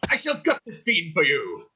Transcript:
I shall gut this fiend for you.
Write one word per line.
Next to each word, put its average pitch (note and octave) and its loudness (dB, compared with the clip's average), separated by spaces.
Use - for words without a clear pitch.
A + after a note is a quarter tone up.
I C#4+ 2
shall - -2
gut - 2
this - -6
fiend E3+ 0
for D#3+ 4
you. A2+ -2